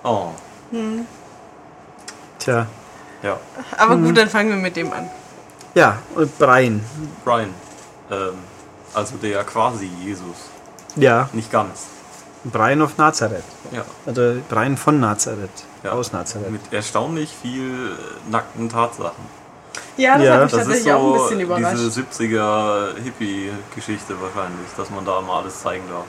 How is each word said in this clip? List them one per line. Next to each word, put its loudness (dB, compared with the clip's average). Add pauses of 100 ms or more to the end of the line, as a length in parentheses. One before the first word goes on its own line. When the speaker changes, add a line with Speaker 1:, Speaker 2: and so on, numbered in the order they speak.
Speaker 1:
Oh. 0 (420)
Speaker 2:
Hm. -6 (1300)
Speaker 3:
Tja. 0 (580)
Speaker 1:
Ja. -2 (400)
Speaker 2:
Aber 6
gut, 4
Speaker 3:
Mhm. 4
Speaker 2:
dann 6
fangen 2
wir 0
mit -2
dem -4
an. -8 (640)
Speaker 3:
Ja, 6 (160)
und 0
Brian. 6 (400)
Speaker 1:
Brian. 0 (580)
Ähm, -4 (600)
also -2
der -2
quasi -2 (140)
Jesus. -8 (580)
Speaker 3:
Ja. 6
Speaker 1:
Nicht -6
ganz. -2 (580)
Speaker 3:
Brian 2
of 0
Nazareth. 2 (300)
Speaker 1:
Ja. -8 (220)
Speaker 3:
Also 2 (140)
Brian 2
von 4
Nazareth. -2 (320)
Speaker 1:
Ja. -4
Speaker 3:
Aus -2
Nazareth. -6
Speaker 1:
Mit -10
erstaunlich -2 (120)
viel -6 (340)
nackten -4
Tatsachen. -4 (560)
Speaker 2:
Ja, 6
das 6
Speaker 3:
Ja. 10
Speaker 2:
hat 8
mich 4
Speaker 1:
Das 4
ist 0
Speaker 2:
tatsächlich 4
auch 4 (120)
ein 4
Speaker 1:
so 4
Speaker 2:
bisschen 0
überrascht. 0
Speaker 1:
diese 0
siebziger 0 (160)
Hippie-Geschichte -8
wahrscheinlich, -8 (100)
dass -8
man -8
da -2
mal -4
alles -12
zeigen -6
darf. -10